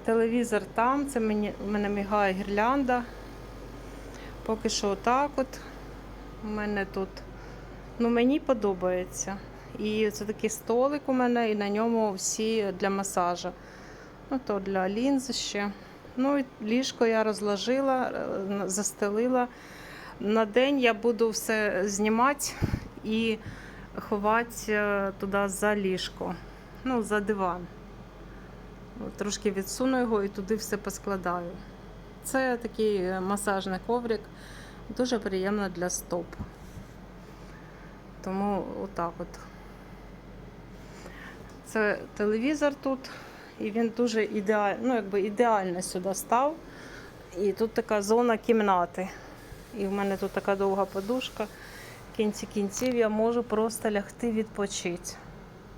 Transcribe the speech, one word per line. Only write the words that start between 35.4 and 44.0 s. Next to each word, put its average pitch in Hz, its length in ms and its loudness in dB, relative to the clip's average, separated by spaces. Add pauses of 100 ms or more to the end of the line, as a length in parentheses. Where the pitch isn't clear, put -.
для 175 220 -2
стоп. - 360 -2 (2000)
Тому 196 400 0 (180)
отак 170 360 -4
от. 175 80 -6 (2500)
Це 208 320 4 (180)
телевізор 277 580 4
тут, 269 360 -2 (480)
і 214 120 -2
він 226 260 2
дуже 220 280 4